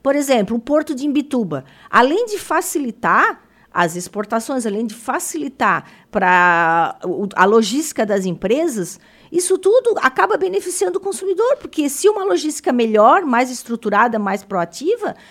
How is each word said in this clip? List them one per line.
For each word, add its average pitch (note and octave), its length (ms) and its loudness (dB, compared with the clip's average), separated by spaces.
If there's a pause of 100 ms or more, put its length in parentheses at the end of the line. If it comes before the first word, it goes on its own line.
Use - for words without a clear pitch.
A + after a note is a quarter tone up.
Por C#4 140 0
exemplo, B3+ 400 0
o A#3 40 -4
Porto D4+ 340 -2
de C4+ 140 -6
Imbituba. A#3+ 580 -4 (240)
Além D#4 380 2
de G#4 100 -6
facilitar D4 1040 0 (320)
as F3 220 0
exportações, A3+ 680 -4
além A3 220 -4
de G#3+ 60 -10
facilitar C4+ 920 -4 (240)
pra F3 920 4
o, F3+ 320 -4
a F#3 100 6
logística A3+ 600 0
das G3 200 -2
empresas, G#3 720 -2 (320)
isso F4+ 260 0
tudo A#4 400 2
acaba C4 380 0
beneficiando F#4 640 -4
o F#4+ 40 -4
consumidor, G4 560 -2
porque D4 300 -4
se - 220 2
uma G#4 140 0
logística D4+ 500 -2
melhor, A#3 500 4
mais B3+ 280 0
estruturada, A3+ 680 0
mais G3+ 260 -4
proativa, C4+ 720 -4 (180)